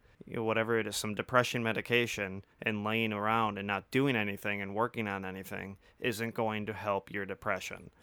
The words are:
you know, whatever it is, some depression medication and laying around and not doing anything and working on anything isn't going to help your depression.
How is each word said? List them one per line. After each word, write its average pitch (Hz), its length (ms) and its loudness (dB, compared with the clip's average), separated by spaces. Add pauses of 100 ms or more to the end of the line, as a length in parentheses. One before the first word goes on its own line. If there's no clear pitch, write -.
(260)
you - 120 -6
know, 117 60 -2
whatever 110 360 4
it 107 80 0
is, 101 80 -4
some 107 200 -2
depression 123 460 2
medication 110 840 0 (180)
and 107 240 0
laying 110 280 2
around 107 440 2
and 101 100 -4
not 98 240 -2
doing 135 240 4
anything 101 460 0
and 98 120 -6
working 110 340 0
on 98 180 -2
anything 95 520 -8 (220)
isn't 113 340 -2
going 107 340 0
to 107 60 -6
help 98 380 -2
your 98 140 -4
depression. 95 640 -6 (140)